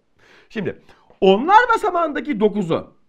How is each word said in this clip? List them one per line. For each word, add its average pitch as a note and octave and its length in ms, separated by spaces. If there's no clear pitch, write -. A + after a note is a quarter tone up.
Şimdi F3+ 300
onlar D#4+ 540
basamağındaki D#4 640
dokuzu E3 540